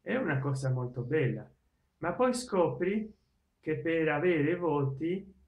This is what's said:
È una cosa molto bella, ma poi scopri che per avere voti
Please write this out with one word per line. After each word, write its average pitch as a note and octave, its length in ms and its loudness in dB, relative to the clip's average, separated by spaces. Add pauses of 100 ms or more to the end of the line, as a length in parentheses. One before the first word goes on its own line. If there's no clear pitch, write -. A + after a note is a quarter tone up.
È G3+ 140 -4
una E3+ 240 0
cosa C3+ 320 -2
molto B2+ 320 -2
bella, A#2+ 460 0 (500)
ma E3+ 140 -4
poi B3 220 2
scopri F#3 800 0 (480)
che D#3 160 -2
per E3 340 0
avere D#3 460 2
voti D#3+ 800 -2 (120)